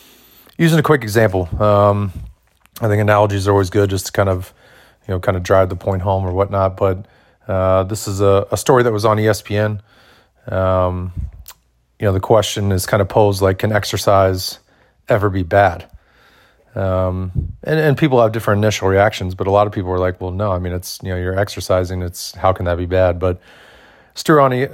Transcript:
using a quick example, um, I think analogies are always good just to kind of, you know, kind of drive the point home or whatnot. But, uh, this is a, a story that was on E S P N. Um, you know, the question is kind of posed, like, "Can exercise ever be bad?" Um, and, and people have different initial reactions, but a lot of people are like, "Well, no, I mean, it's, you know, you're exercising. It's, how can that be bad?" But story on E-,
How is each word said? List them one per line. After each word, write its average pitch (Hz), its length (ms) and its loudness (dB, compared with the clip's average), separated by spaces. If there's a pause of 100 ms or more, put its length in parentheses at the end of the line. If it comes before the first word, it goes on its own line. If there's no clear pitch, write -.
(580)
using 165 220 4
a 143 40 0
quick 151 180 2
example, 101 460 0 (160)
um, 101 480 2 (680)
I 113 80 0
think 104 100 2
analogies 104 480 2
are 101 40 2
always 98 180 2
good 101 200 2
just 95 180 -4
to - 40 -10
kind 98 160 0
of, 92 260 -4 (540)
you 98 60 -4
know, 90 60 -4
kind 95 180 -2
of 90 60 -6
drive 95 260 4
the 90 80 -6
point 95 240 -4
home 95 240 -2
or 90 80 -4
whatnot. 98 420 0
But, 98 300 -2 (420)
uh, 95 360 2
this 101 220 -6
is 98 140 -4
a, 98 320 2
a 104 60 -2
story 123 260 2
that 120 80 2
was 104 140 -2
on 107 120 2
E 107 120 2
S 107 120 0
P 101 140 -8
N. 107 260 -2 (680)
Um, 92 640 -2 (840)
you 113 60 -4
know, 101 60 4
the 95 80 0
question 101 540 2
is 90 120 -2
kind 104 160 0
of 95 60 0
posed, 101 340 2
like, 95 180 0
"Can 110 120 -2
exercise 98 880 0 (480)
ever 107 220 0
be 95 140 -2
bad?" 90 420 2 (880)
Um, 92 800 -4 (100)
and, 156 160 -2
and 151 180 2
people 131 240 2
have 107 120 2
different 107 300 0
initial 101 260 0
reactions, 95 460 2
but 95 120 -4
a 95 40 0
lot 104 160 4
of 104 60 -8
people 92 180 -4
are 90 80 -2
like, 92 200 -2
"Well, 92 120 -8
no, 98 200 -4
I 90 80 -2
mean, 90 140 -6
it's, - 280 -10
you 95 80 -8
know, 92 80 -4
you're 90 200 -4
exercising. 92 640 -2
It's, - 340 -10
how 95 160 2
can 92 140 -4
that 87 120 0
be 90 80 -4
bad?" 90 340 2
But 90 200 -2 (760)
story 151 260 4
on 131 120 4
E-, 127 200 0